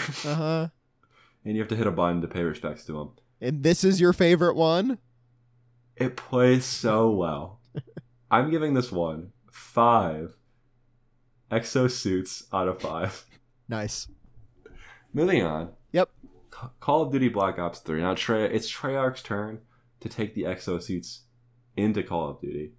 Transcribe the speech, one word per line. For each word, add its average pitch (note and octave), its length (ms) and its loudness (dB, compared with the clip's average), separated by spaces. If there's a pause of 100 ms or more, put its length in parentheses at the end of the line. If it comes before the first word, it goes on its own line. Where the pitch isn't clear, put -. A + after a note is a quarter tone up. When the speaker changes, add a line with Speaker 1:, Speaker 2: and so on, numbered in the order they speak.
(120)
Speaker 1:
<laughs> - 140 -8
Speaker 2:
Uh-huh. D#3+ 440 -2 (760)
Speaker 1:
And G#2+ 100 -2
you A2 60 0
have G#2+ 80 -4
to A2+ 60 -2
hit A2 120 2
a G2+ 40 0
button F2 300 2
to E2 60 -4
pay F2 160 -4
respects D#2 420 -6
to D#2 140 -8
him. D2 100 -10 (320)
Speaker 2:
And C3+ 220 -4
this D#3+ 220 4
is F#3+ 160 4
your F3 120 6
favorite F3 420 4
one? F3 420 2 (1000)
Speaker 1:
It B2+ 220 -2
plays B2+ 480 4
so A2+ 460 2
well. E2 480 -4 (140)
Speaker 2:
<laughs> - 580 -14
Speaker 1:
I'm C3 200 2
giving D#3 220 0
this B2+ 180 0
one E2+ 400 -4 (200)
five E2+ 840 0 (1200)
exosuits B2+ 920 0 (100)
out F#2 140 0
of F2+ 140 -4
five. E2 440 -6 (420)
Speaker 2:
Nice. G#2+ 400 -6 (1080)
Speaker 1:
Moving D#3 300 2
on. D#2+ 260 -4 (220)
Speaker 2:
Yep. F3+ 180 2 (420)
Speaker 1:
Ca-, - 280 -16
Call D#3 240 2
of C#3 80 -4
Duty C3 180 4
Black G2 280 0
Ops F2 220 -4
three. D#2+ 220 -4
Now, F#2 140 2
Trey-, A2 380 0
it's - 180 -2
Treyarch's C3+ 520 -4
turn G#2+ 360 -6 (420)
to - 80 -8
take G#2+ 260 -6
the F#2+ 80 -4
exosuits F2+ 800 -6 (540)
into G#2 280 0
Call E2 260 -4
of C#2 120 -12
Duty. D2 380 -8